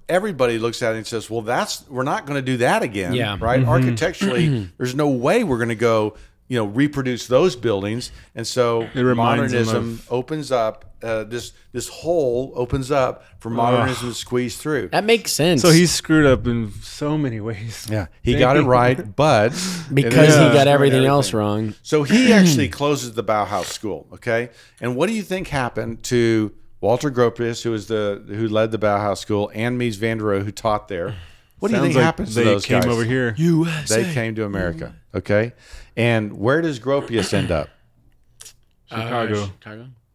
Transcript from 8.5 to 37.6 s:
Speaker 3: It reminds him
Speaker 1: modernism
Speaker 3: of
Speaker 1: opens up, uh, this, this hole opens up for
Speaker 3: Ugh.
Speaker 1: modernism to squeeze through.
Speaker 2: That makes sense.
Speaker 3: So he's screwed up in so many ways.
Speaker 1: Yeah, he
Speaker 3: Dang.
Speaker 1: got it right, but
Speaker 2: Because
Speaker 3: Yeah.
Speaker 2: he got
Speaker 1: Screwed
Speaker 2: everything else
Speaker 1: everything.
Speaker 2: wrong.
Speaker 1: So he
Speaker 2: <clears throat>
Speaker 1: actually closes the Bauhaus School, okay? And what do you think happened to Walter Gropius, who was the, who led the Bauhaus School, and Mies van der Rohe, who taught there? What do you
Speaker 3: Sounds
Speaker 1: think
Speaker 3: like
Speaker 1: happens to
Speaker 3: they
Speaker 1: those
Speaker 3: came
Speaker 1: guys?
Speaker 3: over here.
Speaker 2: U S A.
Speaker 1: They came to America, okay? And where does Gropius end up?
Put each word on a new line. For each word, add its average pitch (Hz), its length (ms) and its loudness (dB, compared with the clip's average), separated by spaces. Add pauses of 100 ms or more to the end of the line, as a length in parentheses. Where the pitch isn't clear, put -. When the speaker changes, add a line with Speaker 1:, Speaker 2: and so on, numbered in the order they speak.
Speaker 3:
It 123 60 -2
reminds 120 520 2
him 120 140 2
Speaker 1:
modernism 113 100 0 (180)
Speaker 3:
of - 180 -12
Speaker 1:
opens 127 400 -6
up, 110 320 -2 (180)
uh, 110 220 -4
this, 117 300 -10 (180)
this 117 160 -8
hole 135 680 -2
opens 127 380 -4
up 131 320 0 (160)
for 117 80 -10
Speaker 3:
Ugh. 117 80 -4
Speaker 1:
modernism 120 540 0
to 110 40 -10
squeeze 123 420 -4
through. 135 340 -4
Speaker 2:
That 175 120 2
makes 220 300 0
sense. 151 280 2
Speaker 3:
So 170 100 6
he's 165 200 8
screwed 156 360 2
up 123 200 4
in 117 240 -2 (120)
so 151 360 -4
many 120 220 -4
ways. 107 500 -10
Speaker 1:
Yeah, 104 160 -2 (160)
he 120 120 0
Speaker 3:
Dang. 117 60 2
Speaker 1:
got 131 180 4
it 151 40 4
right, 123 540 2
but 123 320 4 (440)
Speaker 2:
Because 143 440 6
Speaker 3:
Yeah. 139 120 8
Speaker 2:
he - 60 6
got 139 60 6
Speaker 1:
Screwed 135 80 6
Speaker 2:
everything 139 360 4
else 139 260 2
Speaker 1:
everything. 113 80 -2 (280)
Speaker 2:
wrong. 104 160 -8
Speaker 1:
So 151 220 0
he 220 280 4
Speaker 2:
<clears throat> 208 60 8
Speaker 1:
actually 160 300 4
closes 127 460 -4
the 110 100 -4
Bauhaus 101 400 -2
School, 87 480 -8
okay? 120 380 -4 (300)
And 123 140 -4
what 160 140 0
do 226 60 -4
you 214 80 -4
think 185 260 -6
happened 117 560 -6
to 113 480 0 (280)
Walter 123 300 0
Gropius, 117 520 0
who 117 100 -2
was 101 160 -6
the, 107 400 -2
who 110 200 -4
led 110 220 2
the 110 80 -2
Bauhaus 101 400 0
School, 104 340 -4
and 120 280 -4
Mies 117 160 -2
van 113 220 -2
der 107 80 -4
Rohe, 98 180 0
who 104 80 -6
taught 104 340 -2
there? 95 300 -6 (420)
What - 100 -2
do 226 60 0
you 196 60 0
Speaker 3:
Sounds 175 60 4
Speaker 1:
think 156 100 2
Speaker 3:
like 127 80 6
Speaker 1:
happens - 240 0
to 110 60 -8
Speaker 3:
they 120 100 2
Speaker 1:
those 101 220 2
Speaker 3:
came 127 160 2
Speaker 1:
guys? 120 100 0
Speaker 3:
over 117 100 0
here. 120 360 0
Speaker 2:
U 165 280 2
S 156 240 -6
A. 110 120 2
Speaker 1:
They 175 120 -4
came 113 200 -4
to 107 100 -4
America, 87 500 -4 (200)
okay? 104 380 0 (440)
And 113 420 0
where 131 220 2
does 151 180 -4
Gropius 117 540 -2
end 95 180 0
up? 76 200 -2 (1200)